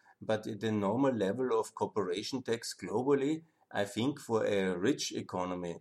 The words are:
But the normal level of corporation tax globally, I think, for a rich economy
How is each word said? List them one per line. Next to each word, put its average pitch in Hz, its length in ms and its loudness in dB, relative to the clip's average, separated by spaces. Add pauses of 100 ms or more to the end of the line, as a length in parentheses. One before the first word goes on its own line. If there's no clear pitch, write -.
(220)
But 110 220 0 (160)
the 110 120 0
normal 107 440 4
level 113 420 2
of 107 160 0
corporation 104 720 -2
tax - 360 -4
globally, 135 640 2 (280)
I 104 140 0
think, 123 340 -2
for 110 260 0
a 95 320 2
rich 104 360 0
economy 90 680 -4